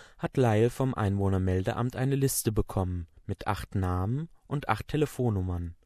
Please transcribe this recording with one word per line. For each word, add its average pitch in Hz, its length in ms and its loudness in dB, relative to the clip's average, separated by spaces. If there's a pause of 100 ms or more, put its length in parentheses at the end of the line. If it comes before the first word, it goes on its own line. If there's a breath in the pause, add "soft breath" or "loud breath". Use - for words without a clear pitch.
(180 loud breath)
hat - 200 -6
Lyle 117 320 4
vom 131 240 0
Einwohnermeldeamt 98 1040 0
eine 135 180 0
Liste 135 380 0
bekommen 92 540 -2 (180)
mit - 200 -6
acht - 300 -6
Namen 95 540 -2 (180)
und 139 220 -4
acht - 180 -2
Telefonnummern. 95 880 -2 (100)